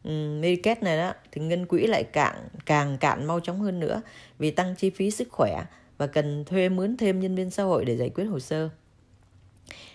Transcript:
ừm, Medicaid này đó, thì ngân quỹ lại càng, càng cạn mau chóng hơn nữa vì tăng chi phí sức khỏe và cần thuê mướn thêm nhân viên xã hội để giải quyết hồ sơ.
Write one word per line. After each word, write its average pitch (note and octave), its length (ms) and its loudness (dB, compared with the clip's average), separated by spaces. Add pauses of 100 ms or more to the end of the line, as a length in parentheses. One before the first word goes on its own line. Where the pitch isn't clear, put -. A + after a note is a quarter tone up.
ừm, D3+ 360 -4
Medicaid F3+ 380 2
này F3+ 180 2
đó, F3 180 0 (180)
thì D3 80 -8
ngân E3+ 260 -2
quỹ - 200 2
lại A3 180 2
càng, - 300 0 (320)
càng C#3+ 320 2
cạn C#3 260 0
mau E3+ 160 0
chóng F3 200 -4
hơn F#3+ 200 -2
nữa F#3 220 -2 (360)
vì D3+ 120 2
tăng F#3 240 0
chi F#3+ 160 0
phí F#3+ 200 0
sức A#3+ 200 -4
khỏe G2+ 340 0 (340)
và D3 80 0
cần D3 380 0
thuê F#3 240 2
mướn F#3 280 0
thêm G3 240 2
nhân F#3 140 -2
viên F#3 160 -2
xã G3+ 120 -2
hội F3 220 2
để A#2+ 120 0
giải B2 140 0
quyết F3 140 -2
hồ G3+ 140 -2
sơ. D#3 300 -4 (1300)